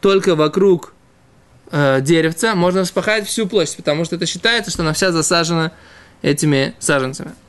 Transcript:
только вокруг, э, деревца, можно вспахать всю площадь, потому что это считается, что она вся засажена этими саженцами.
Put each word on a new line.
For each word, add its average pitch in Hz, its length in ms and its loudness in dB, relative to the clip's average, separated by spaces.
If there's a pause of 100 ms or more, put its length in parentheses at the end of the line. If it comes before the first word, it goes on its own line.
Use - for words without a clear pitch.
только 196 340 2
вокруг, 175 580 2 (760)
э, 139 300 2
деревца, 165 560 2
можно 180 280 2
вспахать 202 440 -2
всю 226 180 -2
площадь, 185 300 -2
потому 151 280 -2
что 170 120 -6
это 170 100 -4
считается, 226 460 -2
что 175 100 -4
она 156 100 0
вся 185 200 0
засажена 165 580 0 (520)
этими 143 580 0
саженцами. 139 520 -4 (160)